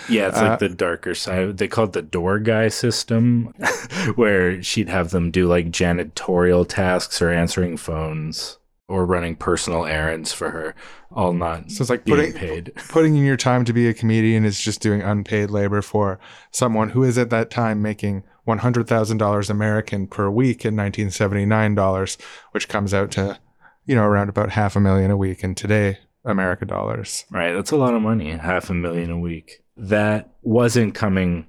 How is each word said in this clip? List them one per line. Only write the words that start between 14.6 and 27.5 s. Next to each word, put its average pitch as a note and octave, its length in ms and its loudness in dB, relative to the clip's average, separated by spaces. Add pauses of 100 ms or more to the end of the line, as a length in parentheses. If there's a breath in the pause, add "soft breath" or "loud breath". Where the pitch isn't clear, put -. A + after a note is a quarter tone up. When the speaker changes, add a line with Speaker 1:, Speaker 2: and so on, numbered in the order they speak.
Speaker 2:
doing G#2 220 2
unpaid G#2 480 -2
labor G2+ 320 0
for G2+ 380 -2 (320 loud breath)
someone A2 380 0
who B2+ 140 2
is B2 140 2
at A#2 140 0
that A2+ 180 0
time A2 320 0
making G#2 400 -4 (220 soft breath)
one A2 160 0
hundred A#2+ 260 2
thousand A2 320 0
dollars G#2 320 0
American G#2+ 560 0
per G2 240 -2
week A#2+ 360 0
in A2 100 0
nineteen G2+ 340 -2
seventy-nine G#2 640 2
dollars, F#2+ 460 0 (320 loud breath)
which - 160 -4
comes G2+ 260 -2
out G2+ 160 0
to, G2 300 -4 (480 soft breath)
you C3 80 2
know, A2 80 6
around G2+ 260 2
about G2+ 220 -2
half G#2 240 0
a G#2 40 2
million F#2+ 300 4
a G2+ 80 2
week F#2+ 260 -2
in F#2 120 -4
today G#2 420 0 (260)
America F#2+ 400 -2
dollars. - 680 -6
Speaker 1:
Right, F2 220 0